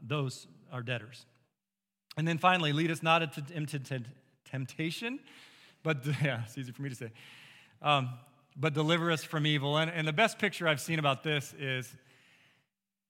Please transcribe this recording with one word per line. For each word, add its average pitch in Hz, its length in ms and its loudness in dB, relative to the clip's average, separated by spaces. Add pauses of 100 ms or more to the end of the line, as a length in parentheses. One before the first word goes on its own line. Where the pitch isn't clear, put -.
those, 135 440 -4 (240)
our 123 120 -8
debtors." 117 420 -8 (920)
And 160 100 2
then 165 100 2
finally, 175 340 6
"Lead 160 180 2
us 160 120 -4
not 165 200 6
into, 151 340 -6
into 151 220 -4
t-, 127 260 -6 (400)
temptation," 165 760 -6 (640)
but, 151 240 0
<laughs> 143 160 0
yeah, 123 220 2
it's 110 140 -12
easy 127 140 -8
for 135 100 -10
me 139 60 -6
to 127 60 -8
say, 113 180 -10 (680)
um, 131 360 2 (380)
"but 151 160 0
deliver 165 380 4
us 156 140 0
from 151 220 0
evil." 147 300 2
And, 160 140 2
and 160 180 -2
the 156 60 -2
best 208 240 4
picture 175 300 0
I've 147 120 2
seen 165 180 -2
about 143 240 2
this 151 320 -2
is 131 400 -6 (1160)